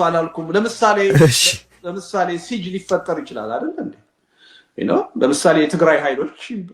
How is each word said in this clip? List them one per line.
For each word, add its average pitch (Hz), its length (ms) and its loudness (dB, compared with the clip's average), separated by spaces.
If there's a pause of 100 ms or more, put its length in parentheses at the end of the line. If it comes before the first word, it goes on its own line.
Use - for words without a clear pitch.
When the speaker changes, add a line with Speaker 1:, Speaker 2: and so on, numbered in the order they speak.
Speaker 1:
አላልኩም። 165 480 -2
ለምሳሌ 214 460 2 (260)
Speaker 2:
እሺ። 135 180 6 (400)
Speaker 1:
ለምሳሌ 180 480 -4 (100)
ሲጅ 202 300 -8
ሊፈጠር 180 480 -4
ይችላል 113 340 -10
አይደል 285 260 -6
እንዴ? - 180 -10 (840)
You - 80 -4
know፣ - 140 2 (180)
ለምሳሌ 151 400 2
የትግራይ 156 420 2
ኃይሎች 143 400 -4 (340)